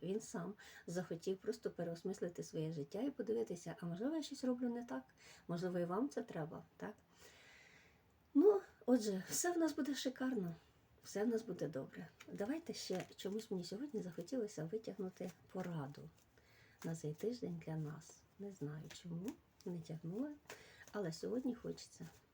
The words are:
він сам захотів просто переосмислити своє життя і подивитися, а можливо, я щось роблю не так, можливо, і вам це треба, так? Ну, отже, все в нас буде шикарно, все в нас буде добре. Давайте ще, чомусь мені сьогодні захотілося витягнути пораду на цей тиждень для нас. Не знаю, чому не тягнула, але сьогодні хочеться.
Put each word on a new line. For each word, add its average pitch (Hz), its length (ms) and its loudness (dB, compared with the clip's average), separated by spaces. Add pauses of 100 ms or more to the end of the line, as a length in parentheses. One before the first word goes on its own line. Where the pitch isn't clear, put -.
він 190 160 2
сам 190 340 -4 (340)
захотів 175 500 0
просто - 340 -2
переосмислити 170 720 -2
своє 160 280 0
життя 165 300 -2
і 277 100 2
подивитися, 214 680 0
а 175 60 -4
можливо, 202 300 0
я 320 60 2
щось 285 220 -4
роблю 247 260 4
не 240 140 -2
так, 262 200 -4 (440)
можливо, 175 320 2
і 175 60 6
вам 202 240 4
це 240 140 0
треба, 160 400 -4 (140)
так? 196 160 -6 (1400)
Ну, 392 280 10 (240)
отже, 208 440 6
все - 220 4
в 349 60 2
нас 320 180 6
буде 285 200 2
шикарно, 254 600 0 (480)
все 202 200 0
в 226 40 6
нас 226 160 4
буде 175 240 -2
добре. 160 400 -6 (200)
Давайте 214 460 -2
ще, - 320 -2 (100)
чомусь 208 360 -4
мені 180 120 0
сьогодні 214 380 -2
захотілося 180 640 -2
витягнути 185 680 -4 (200)
пораду 156 580 -4 (760)
на 165 120 0
цей 151 180 -2
тиждень 185 520 0
для 160 100 -2
нас. 151 480 -6 (160)
Не 202 120 -6
знаю, 151 320 -6 (100)
чому 175 360 -4 (360)
не 175 160 -2
тягнула, 170 500 -2 (600)
але 190 200 0
сьогодні 226 440 0
хочеться. - 540 -8 (240)